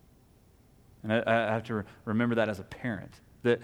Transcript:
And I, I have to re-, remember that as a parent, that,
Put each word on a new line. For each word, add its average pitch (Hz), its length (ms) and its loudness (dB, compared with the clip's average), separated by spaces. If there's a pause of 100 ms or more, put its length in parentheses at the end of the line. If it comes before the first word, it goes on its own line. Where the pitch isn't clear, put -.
(1040)
And 107 80 -4
I, 113 160 2
I 113 260 4
have 113 120 -2
to 117 100 -4
re-, 104 80 -2 (220)
remember 117 300 0
that 110 120 4
as 107 120 -4
a 95 40 -12
parent, - 560 -8 (240)
that, 120 200 4